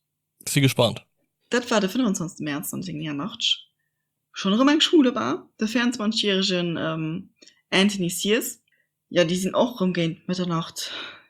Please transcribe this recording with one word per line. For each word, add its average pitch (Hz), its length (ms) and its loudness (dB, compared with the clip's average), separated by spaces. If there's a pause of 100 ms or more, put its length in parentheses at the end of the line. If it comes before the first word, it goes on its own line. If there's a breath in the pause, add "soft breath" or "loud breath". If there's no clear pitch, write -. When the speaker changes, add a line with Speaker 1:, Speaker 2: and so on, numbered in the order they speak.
(480)
Speaker 1:
Sie 143 140 2
gespannt. 123 440 2 (440)
Speaker 2:
Das 247 220 0
war 214 100 4
der 190 80 2
fünfundzwanzigsten 190 560 -2
März 147 260 -6
neunzehnhundertneunundachtzig. 151 960 -6 (640)
Schon 196 220 -2
in 262 140 4
der 311 140 4
Schule 262 320 6
war, 233 360 -4 (100)
der 220 80 0
vierundzwanzigjährigen, 202 1120 0
ähm, 160 500 -4 (400 soft breath)
Anthony 190 400 2
Sears. 214 520 -2 (480)
Ja, 175 160 4
die 175 100 0
sind 185 200 -2
auch 247 260 0
rumgehend 170 460 -2
Mitternacht 175 640 -4 (380 loud breath)